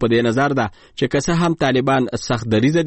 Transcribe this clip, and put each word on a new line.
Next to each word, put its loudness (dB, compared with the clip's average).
په 0
دې 4
نظر 0
ده 0
چې -2
که 0
څه -2
هم 0
طالبان 0
سخت -4
دریځه 2